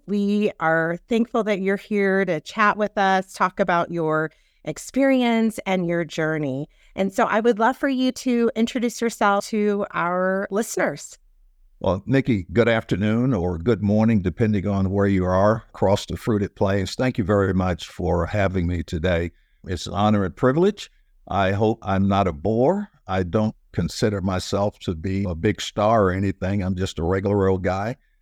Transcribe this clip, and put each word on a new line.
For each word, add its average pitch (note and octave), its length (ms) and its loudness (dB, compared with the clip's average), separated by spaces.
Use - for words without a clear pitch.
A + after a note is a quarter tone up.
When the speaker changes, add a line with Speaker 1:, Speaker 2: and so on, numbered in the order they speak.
Speaker 1:
We G#3 420 0
are E3 360 0
thankful A3+ 340 0
that G3+ 160 0
you're F#3+ 160 0
here G3 480 0
to F3 160 -2
chat G3 380 0
with G#3 200 -2
us, F#3+ 360 2
talk - 260 -2
about F3+ 320 0
your D#3 400 -2
experience A#3 1000 0
and F#3 200 0
your E3+ 200 -2
journey. D3+ 640 -4
And F#3+ 180 -2
so A#3+ 120 2
I G#3+ 160 0
would A3 180 2
love A#3 160 2
for C#4+ 140 -2
you B3+ 240 0
to A#3 420 0
introduce A#3 460 -2
yourself G#3 460 0
to G#3 440 0
our F#3 600 -2
listeners. F#3+ 680 -4
Speaker 2:
Well, F#2 240 0
Nikki, B2+ 480 0
good A2+ 160 4
afternoon A2+ 640 0
or F2 240 0
good F#2 260 0
morning, G#2+ 380 4
depending G2 440 0
on G2 240 0
where G2+ 180 2
you F#2+ 180 2
are G2+ 480 2
across G2+ 320 0
the D#2+ 100 -8
fruited G2+ 400 -2
plains. G2 400 -2
Thank B2+ 220 -2
you G#2 80 -2
very G2 280 2
much F#2 340 0
for E2+ 380 -2
having F#2+ 420 -2
me F2 160 -2
today. E2+ 480 -2
It's F2+ 200 -8
an - 100 -10
honor G#2 280 2
and F2+ 100 -4
privilege. E3 560 0
I F#2+ 240 0
hope G#2+ 300 0
I'm G2 260 0
not G2 180 2
a F2+ 60 0
bore. A#2 580 0
I F#2+ 180 -2
don't G#2+ 300 0
consider G2+ 480 -2
myself G2 600 -2
to F#2 160 -6
be F#2+ 300 -4
a F2+ 100 -4
big F#2 260 -2
star G#2+ 440 2
or F#2 60 4
anything. F#2+ 520 -2
I'm F#2+ 120 -2
just F#2 220 -4
a D#2+ 60 -4
regular G2 440 2
old F#2+ 160 2
guy G2 340 -2